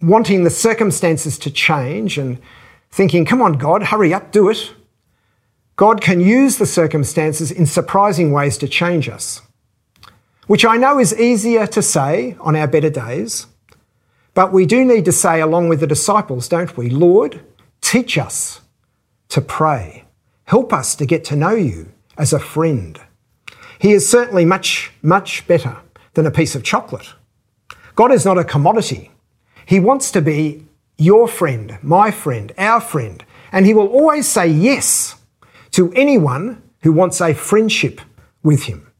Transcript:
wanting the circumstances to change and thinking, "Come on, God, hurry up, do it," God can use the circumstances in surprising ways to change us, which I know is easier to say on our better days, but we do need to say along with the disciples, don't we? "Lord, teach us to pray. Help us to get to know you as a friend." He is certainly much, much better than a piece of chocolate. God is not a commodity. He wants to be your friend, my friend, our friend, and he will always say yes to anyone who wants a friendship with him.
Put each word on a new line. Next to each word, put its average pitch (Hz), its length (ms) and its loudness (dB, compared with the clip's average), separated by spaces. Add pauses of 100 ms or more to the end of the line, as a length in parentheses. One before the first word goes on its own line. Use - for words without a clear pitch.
wanting 190 420 2
the 170 60 2
circumstances 180 880 -2
to - 120 -10
change 160 680 -4
and 127 200 -6 (520)
thinking, 175 340 2
"Come 247 160 0
on, 190 140 2
God, 160 300 0
hurry 202 280 0
up, 196 180 -6
do 202 200 4
it," - 220 -6 (1040)
God 214 240 4
can 185 200 0
use 240 360 2
the 196 100 0
circumstances 156 840 -2
in 175 160 0
surprising 175 680 0
ways 143 260 -2
to 143 100 -6
change 170 400 -2
us, - 320 -12 (1080)
which 208 180 2
I 226 120 4
know 269 220 2
is 220 200 2
easier 226 500 2
to - 140 -4
say 170 580 -2
on 151 160 0
our 151 100 -2
better 151 240 0
days, 143 560 -8 (880)
but 185 180 2
we 185 140 4
do 240 180 2
need 233 220 4
to 180 60 2
say 165 280 0
along 165 280 0
with 160 120 0
the 156 60 -2
disciples, 143 600 -2
don't 170 280 -4
we? 120 140 -6
"Lord, 175 500 2 (400)
teach 240 380 -2
us - 420 -8 (680)
to - 120 -2
pray. 135 640 -4 (400)
Help 240 280 0
us - 240 -2
to 147 100 -4
get 160 180 -2
to 147 120 -6
know 170 180 0
you 101 340 -4 (300)
as 147 140 -2
a 147 60 2
friend." 139 600 -4 (800)
He 208 140 4
is 202 160 2
certainly 226 360 2
much, - 480 -2 (100)
much 185 440 -2
better 127 300 0 (380)
than 160 120 0
a 143 40 -2
piece - 240 -2
of 127 80 -10
chocolate. - 520 -6 (800)
God 247 180 4
is 220 120 4
not 185 140 2
a 170 60 0
commodity. 147 640 -2 (560)
He 190 140 2
wants 269 320 0
to 180 100 0
be 151 420 -4 (320)
your 208 320 6
friend, 110 540 -6
my 190 280 2
friend, 120 460 -8
our 220 240 0
friend, 113 440 -10 (260)
and 190 160 4
he 220 80 6
will 208 140 4
always 294 400 2
say 185 180 0
yes 175 720 0 (560)
to 180 200 2
anyone 226 720 0 (220)
who 160 80 4
wants 175 280 0
a 165 140 0
friendship - 640 -2 (420)
with 151 200 2
him. 90 240 -12 (140)